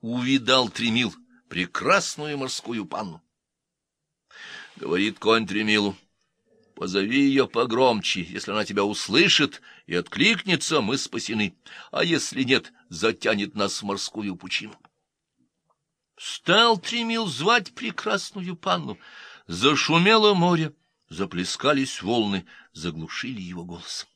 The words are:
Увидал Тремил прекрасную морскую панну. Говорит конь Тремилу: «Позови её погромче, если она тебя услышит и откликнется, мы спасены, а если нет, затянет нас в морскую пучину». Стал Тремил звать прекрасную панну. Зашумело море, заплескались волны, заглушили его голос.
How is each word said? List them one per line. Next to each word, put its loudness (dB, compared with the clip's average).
Увидал 2
Тремил 0
прекрасную -2
морскую -6
панну. -10
Говорит 0
конь 4
Тремилу: 2
«Позови 0
её 4
погромче, 0
если -8
она -2
тебя 0
услышит 2
и -8
откликнется, 0
мы -2
спасены, -4
а -2
если 0
нет, 0
затянет 0
нас -4
в -14
морскую -6
пучину». -8
Стал 2
Тремил -2
звать 0
прекрасную -6
панну. -4
Зашумело 4
море, 2
заплескались -2
волны, 0
заглушили -8
его -12
голос. -12